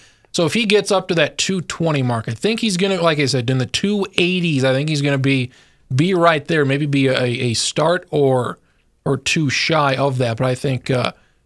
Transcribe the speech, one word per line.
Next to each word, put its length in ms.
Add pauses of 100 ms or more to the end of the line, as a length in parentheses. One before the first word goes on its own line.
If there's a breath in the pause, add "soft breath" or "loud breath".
(320 soft breath)
So 140
if 80
he 100
gets 280
up 160
to 80
that 220
two 240
twenty 400
mark, 260
I 40
think 280
he's 160
gonna, 260
like 160
I 80
said, 240
in 80
the 80
two 400 (100)
eighties, 480
I 80
think 160
he's 140
gonna 160
be, 320 (440 soft breath)
be 200
right 320
there, 180
maybe 220
be 220
a, 160
a 300
start 560
or, 480 (460)
or 120
two 340
shy 460
of 220
that. 180
But 100
I 80
think, 360
uh, 220 (340 soft breath)